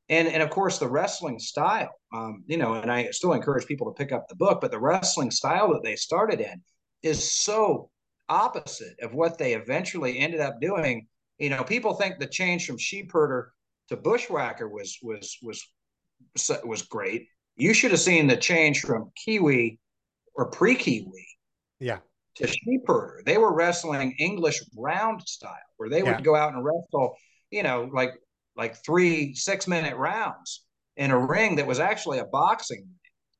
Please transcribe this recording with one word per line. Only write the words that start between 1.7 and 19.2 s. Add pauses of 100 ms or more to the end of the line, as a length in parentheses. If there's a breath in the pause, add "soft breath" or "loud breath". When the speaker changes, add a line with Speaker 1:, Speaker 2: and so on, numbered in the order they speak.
Speaker 1:
um,
you
know,
and
I
still
encourage
people
to
pick
up
the
book,
but
the
wrestling
style
that
they
started
in (400)
is
so (360)
opposite
of
what
they
eventually
ended
up
doing. (320)
You
know,
people
think
the
change
from
sheep
herder (380)
to
bushwhacker
was,
was,
was, (1000)
was
great. (280)
You
should
have
seen
the
change
from (120)